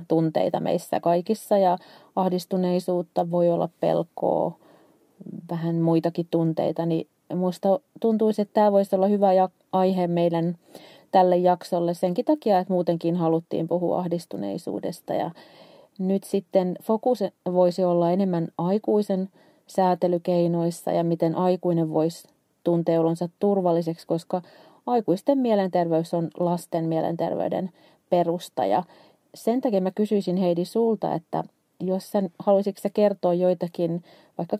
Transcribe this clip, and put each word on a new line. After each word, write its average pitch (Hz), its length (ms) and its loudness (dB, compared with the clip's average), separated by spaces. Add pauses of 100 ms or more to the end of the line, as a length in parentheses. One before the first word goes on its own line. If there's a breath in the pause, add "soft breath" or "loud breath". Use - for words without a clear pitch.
tunteita 165 520 0
meissä 170 400 -2
kaikissa 180 580 0
ja 185 200 4 (380 loud breath)
ahdistuneisuutta, 180 1160 -2
voi 175 180 2
olla 170 200 0 (100)
pelkoa, 165 720 -2 (1000 soft breath)
vähän 165 260 -4
muitakin 165 560 0
tunteita, 165 540 0
niin 165 220 -2 (280)
musta 185 440 0 (200)
tuntuisi, 220 420 2
että 202 120 -6
tää 208 180 4
voisi 196 240 2
olla 190 120 2
hyvä 202 260 4
ja-, 185 160 4 (220)
aihe 185 360 2
meidän 170 500 0 (540 loud breath)
tälle 180 260 6
jaksolle 175 560 0
senkin 180 320 -2
takia, 240 340 2
että 185 140 -2
muutenkin 175 420 0
haluttiin 165 520 -2
puhua 175 320 -2
ahdistuneisuudesta. 175 1120 -6
Ja - 180 -4 (640 loud breath)
nyt 190 260 -2
sitten 185 600 -2
fokus 226 360 0 (340)
voisi 180 300 2
olla 175 280 2
enemmän 180 360 0 (100)
aikuisen 196 720 0 (380 soft breath)
säätelykeinoissa 175 1200 0
ja 170 120 2
miten 165 320 0
aikuinen 175 580 0
voisi 160 340 -2 (360)
tuntea 170 380 0
olonsa 170 280 -2 (100)
turvalliseksi, 175 680 0
koska 175 340 -4 (440 loud breath)
aikuisten 240 520 0
mielenterveys 180 760 0
on 170 240 -2
lasten 170 480 -2
mielenterveyden 170 840 -2 (380 soft breath)
perusta. 170 560 -2
Ja 123 180 0 (520 soft breath)
sen 240 260 -2
takia 202 200 0
mä 185 100 -2
kysyisin, 202 460 -2
Heidi, 175 280 0
sulta, 220 480 -2
että 160 300 -4 (360)
jos 185 320 -4
sä, 202 120 0 (160)
haluaisitko 196 420 2
sä 202 80 -2
kertoa 202 440 2
joitakin 175 720 -2 (340 soft breath)
vaikka 175 220 -6